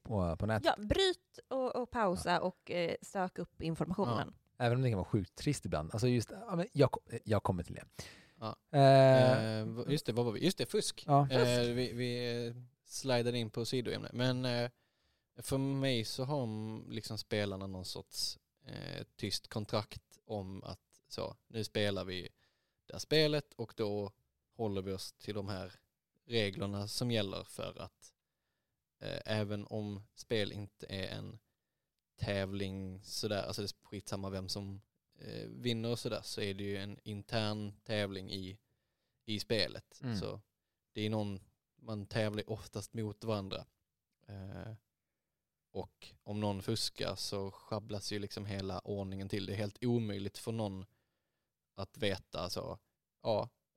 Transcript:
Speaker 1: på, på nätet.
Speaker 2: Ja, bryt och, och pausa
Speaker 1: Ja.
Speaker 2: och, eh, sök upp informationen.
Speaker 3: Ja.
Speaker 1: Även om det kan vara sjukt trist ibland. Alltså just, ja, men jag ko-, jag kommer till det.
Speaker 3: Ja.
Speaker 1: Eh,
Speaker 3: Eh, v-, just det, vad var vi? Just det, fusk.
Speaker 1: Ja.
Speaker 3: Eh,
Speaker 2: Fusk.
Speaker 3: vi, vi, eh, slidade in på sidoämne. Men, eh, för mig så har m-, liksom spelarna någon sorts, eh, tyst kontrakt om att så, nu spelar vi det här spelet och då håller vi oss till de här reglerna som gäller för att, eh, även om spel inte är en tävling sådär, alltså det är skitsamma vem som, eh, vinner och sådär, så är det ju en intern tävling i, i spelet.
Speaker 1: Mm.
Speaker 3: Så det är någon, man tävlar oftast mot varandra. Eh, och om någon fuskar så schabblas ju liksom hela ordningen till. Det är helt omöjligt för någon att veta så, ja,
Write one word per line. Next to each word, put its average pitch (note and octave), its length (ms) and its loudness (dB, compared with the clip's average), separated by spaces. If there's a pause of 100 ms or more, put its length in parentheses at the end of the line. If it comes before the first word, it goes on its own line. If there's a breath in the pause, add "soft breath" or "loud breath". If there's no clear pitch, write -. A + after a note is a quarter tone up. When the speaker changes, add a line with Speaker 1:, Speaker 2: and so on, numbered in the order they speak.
Speaker 1:
på, F2+ 340 0
på G#2 100 -2
nätet. A2 180 2 (140)
Speaker 2:
Ja, G#3 60 -6
bryt F4 540 2 (100)
och, B3+ 280 0
och A#3+ 140 -2
pausa F#3+ 400 2
Speaker 1:
Ja. F3 100 4
Speaker 2:
och, - 300 -4
eh, E3+ 320 0
sök - 360 -4
upp - 240 -10
informationen. D#3+ 720 0 (220)
Speaker 3:
Ja. B2 80 0
Speaker 1:
Även A#2+ 140 6
om C3 40 4
det B2+ 80 6
kan G#2+ 80 4
vara F2+ 100 0
sjukt G2+ 280 2
trist - 280 0
ibland. D#2+ 280 0
Alltså A#2 160 4
just, B2 220 4
ja, - 260 -6
men E3+ 160 0
jag C#3 200 8
ko-, - 100 -4 (220)
jag G#2 180 4
kommer F2+ 200 2
till - 120 -10
det. - 100 -12 (560 loud breath)
Speaker 3:
Ja. A2 160 -6 (140)
Speaker 1:
Eh, D3 100 6 (800)
Speaker 3:
Eh, A2 80 -2
v-, A2+ 260 -4
just D3+ 140 0
det, A#2+ 60 2
vad A#2+ 120 4
var A#2 80 2
vi? G2+ 120 0
Just - 140 2
det, D#3 80 0
fusk. - 400 -2
Speaker 1:
Ja. C#3+ 240 8
Speaker 3:
Eh, C3 80 6
Speaker 2:
Fusk. A#2+ 320 6
Speaker 3:
vi, B2 220 0
vi, A#2+ 540 -2
eh, A#2+ 80 -6 (300)
slidade A#2+ 540 2
in A2+ 120 0
på A#2 140 -2
sidoämne. A2 480 0
Men, B2+ 320 2
eh, A#2+ 260 2 (720)
för C3+ 160 0
mig C3+ 460 2
så C3 200 -4
har C#3 180 0
m-, A2 460 -4
liksom A2 300 -6
spelarna G2 480 -2
någon F#2 180 -8
sorts, - 540 -6 (260)
eh, - 380 -8 (140)
tyst - 320 -4
kontrakt - 540 -2 (240)
om F#2+ 380 -6
att - 160 -12 (280)
så, - 280 -6 (120)
nu A2 160 -4
spelar G2+ 400 0
vi F#2 240 -6 (580)
det - 60 -14
här - 80 -8
spelet D3+ 560 2
och A#2 200 -8
då G#2 360 -2 (440)
håller G2+ 260 0
vi F#2+ 100 -4
oss - 200 -6
till - 220 -8
de G2+ 140 -4
här F#2+ 240 -6 (540)
reglerna G2+ 600 0
som B2 220 -2
gäller G2 340 0
för F2+ 380 -10
att, - 300 -16 (880)
eh, F#2 200 -6 (180)
även G#2 280 -4
om G#2 360 -6 (120)
spel G#2 380 -2
inte - 360 -12
är F#2+ 200 -4 (100)
en G2+ 200 -10 (800)
tävling G2 880 -2
sådär, G#2 380 -2
alltså - 200 -6
det G2 60 -4
är - 180 -12
skitsamma G2 440 -6
vem F#2+ 180 -4
som, G2 320 -6 (380)
eh, A2 300 -10
vinner A#2 420 -2
och A#2+ 80 0
sådär, A2 260 -4
så - 160 -8
är G2+ 140 -2
det G2 100 -6
ju G2+ 120 -2
en G2+ 260 -8
intern G#2+ 720 -4 (120)
tävling G2 460 -4
i, F#2+ 280 -8 (640)
i G#2+ 160 -2
spelet. - 600 -2
Speaker 1:
Mm. A#2+ 140 -2
Speaker 3:
Så G#2 240 -4 (520)
det G#2+ 140 -4
är G#2+ 40 0
någon, G#2 300 -2 (420)
man G#2+ 240 -6
tävlar G#2+ 440 0
oftast - 440 -8
mot G#2+ 300 -6
varandra. G2+ 400 -2 (640)
Eh, G2 460 -10 (1000)
och - 500 -10
om G#2 180 -4
någon G2+ 220 0
fuskar - 520 -2
så G2 360 -6
schabblas G#2 640 -8
ju G#2 60 -2
liksom G2+ 280 -8
hela F#2+ 320 -4
ordningen G2 500 -6
till. G2 180 -2
Det F#2+ 60 -4
är G2+ 40 -2
helt G#2 280 -4
omöjligt G#2+ 540 0
för - 140 -6
någon G2 340 -4 (880)
att - 240 -10
veta F#2 520 -2
så, E2+ 280 -6 (440)
ja, A#2 260 2 (280)